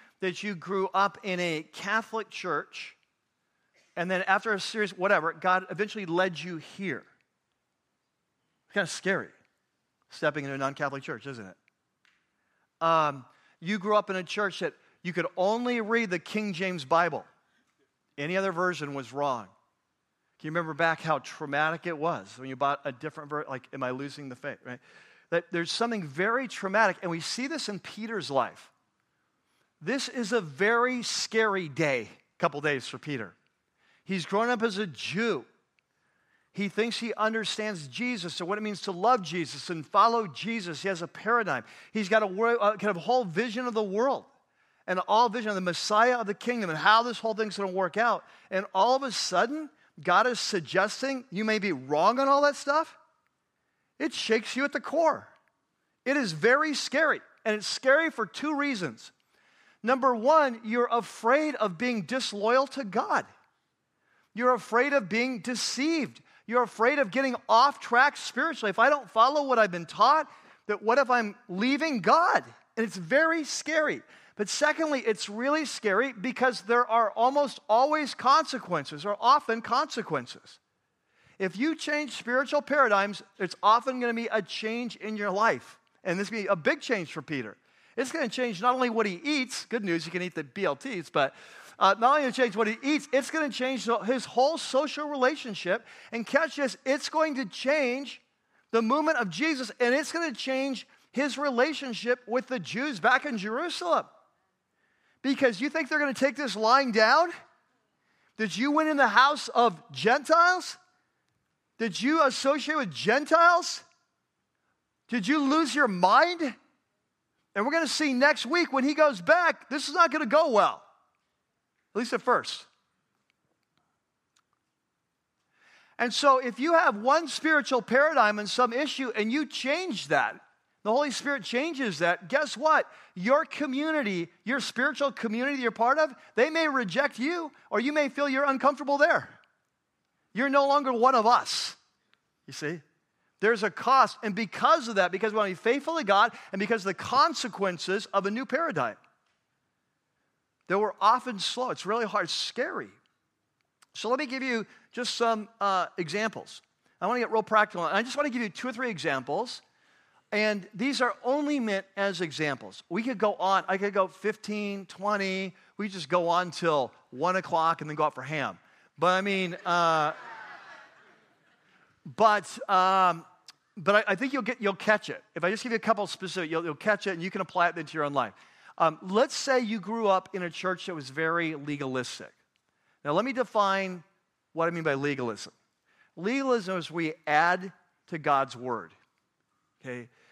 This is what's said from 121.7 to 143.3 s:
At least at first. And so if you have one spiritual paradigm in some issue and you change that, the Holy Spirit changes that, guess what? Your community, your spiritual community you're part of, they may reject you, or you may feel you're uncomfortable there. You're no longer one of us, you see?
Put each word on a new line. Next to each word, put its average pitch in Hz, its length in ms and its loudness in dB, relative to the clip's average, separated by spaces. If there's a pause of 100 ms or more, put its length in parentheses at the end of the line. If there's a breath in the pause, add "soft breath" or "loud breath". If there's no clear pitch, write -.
At 202 40 -2
least 240 140 -2
at 226 80 -2
first. - 440 0 (3250 soft breath)
And 233 160 -2
so 277 240 6
if 247 220 -4
you 330 160 2
have 320 200 4
one 277 320 2
spiritual 269 540 0
paradigm 240 580 4
in 208 80 -6
some 247 240 2
issue 262 440 -4
and 214 180 0
you 294 120 0
change 262 640 -4
that, 127 320 2 (440)
the 208 80 0
Holy 277 200 2
Spirit 262 320 -4
changes 262 560 -4
that, 175 300 0
guess 285 260 0
what? 294 340 4 (260 loud breath)
Your 247 280 2
community, 269 880 -2 (160)
your 254 160 -2
spiritual 269 500 -2
community 247 500 -4
you're 233 100 0
part 240 260 2
of, 311 160 2 (220 loud breath)
they 262 140 4
may 320 200 2
reject 254 500 0
you, 320 320 -4 (180 soft breath)
or 208 120 0
you 269 100 -2
may 294 160 2
feel 285 220 -2
you're 269 160 0
uncomfortable 277 520 2
there. 285 300 4 (1080)
You're 247 140 0
no 277 200 4
longer 277 260 2
one 247 220 4
of 220 100 4
us, - 500 2 (720)
you 139 60 -18
see? 156 260 -8 (640)